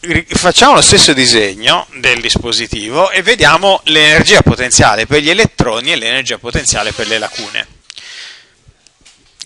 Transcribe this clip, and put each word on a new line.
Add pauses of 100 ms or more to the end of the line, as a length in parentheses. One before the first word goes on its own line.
ri-,
facciamo
lo
stesso
disegno (100)
del
dispositivo
e
vediamo
l'energia
potenziale
per
gli
elettroni
e
l'energia
potenziale
per
le
lacune. (1800)